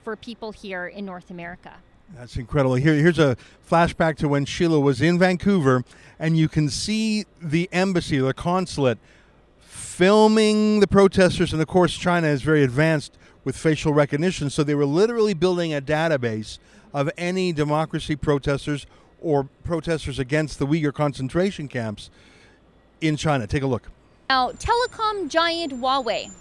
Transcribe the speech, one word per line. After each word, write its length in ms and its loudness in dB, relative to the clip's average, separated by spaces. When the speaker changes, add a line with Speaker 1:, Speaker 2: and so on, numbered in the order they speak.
Speaker 1:
for 100 -8
people 380 -14
here 340 -10
in 180 -12
North 260 -14
America. 440 -16
Speaker 2:
That's 220 -16
incredible. 400 0
Here, 180 4
here's 240 4
a 180 4
flashback 500 2
to 100 -2
when 160 0
Sheila 340 2
was 240 2
in 160 4
Vancouver, 640 2
and 160 0
you 120 4
can 200 0
see 560 -2
the 300 -2
embassy, 460 0
the 140 0
consulate, 680 -2
filming 1200 4
the 80 4
protesters. 680 4
And 80 -2
of 60 0
course, 300 2
China 320 0
is 140 0
very 200 4
advanced 560 0
with 140 -6
facial 360 0
recognition, 580 0
so 120 0
they 120 0
were 120 2
literally 480 2
building 400 0
a 60 -2
database 760 -2
of 240 -2
any 340 -2
democracy 600 -2
protesters 720 -2
or 280 -2
protesters 540 -6
against 400 -2
the 80 -2
Uyghur 260 0
concentration 760 -4
camps 420 -8
in 160 0
China. 300 0
Take 160 -2
a 40 -2
look. 240 -4
Speaker 1:
Now, 240 0
telecom 760 -2
giant 440 -2
Huawei 580 -4